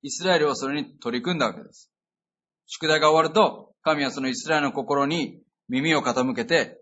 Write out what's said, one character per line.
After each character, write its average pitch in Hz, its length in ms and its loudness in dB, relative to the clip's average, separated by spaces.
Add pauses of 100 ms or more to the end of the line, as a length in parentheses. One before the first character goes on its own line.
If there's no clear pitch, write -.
イ 143 80 -10
ス 175 140 -8
ラ 180 120 4
エ - 20 4
ル 151 100 2
は 135 80 -2
そ 135 120 -6
れ 147 120 -4
に - 180 -12
取 120 200 -6
り 120 40 -8
組 170 140 -2
ん - 20 -4
だ 131 80 2
わ 95 80 -2
け - 80 -18
で - 100 -20
す。 - 180 -20 (760)
宿 - 220 -10
題 156 120 2
が 151 100 6
終 156 60 6
わ 160 60 6
る 190 120 0
と、 - 480 2
神 147 220 0
は 131 60 -2
そ 139 100 -8
の 131 80 -2
イ 127 80 -4
ス - 120 -10
ラ 156 100 2
エ - 20 0
ル 143 60 0
の 131 60 -2
心 139 340 -2
に - 360 -4 (260)
耳 143 260 0
を 139 80 2
傾 127 320 0
け 113 100 -4
て、 143 360 0